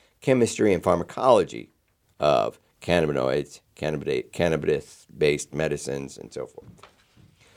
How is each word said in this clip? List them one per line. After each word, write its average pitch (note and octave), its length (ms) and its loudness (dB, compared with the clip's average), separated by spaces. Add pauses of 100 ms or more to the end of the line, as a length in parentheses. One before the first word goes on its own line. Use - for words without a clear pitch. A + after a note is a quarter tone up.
(220)
chemistry, A2+ 520 2
and E2+ 80 0
pharmacology F2 880 2 (480)
of A#1+ 440 0 (200)
cannabinoids, C#2+ 800 0 (160)
cannabida-, D2 560 -4
cannabis-based D2+ 1200 -2
medicines, C#2+ 640 -6
and - 160 -18
so B1+ 140 -10
forth. - 220 -20 (880)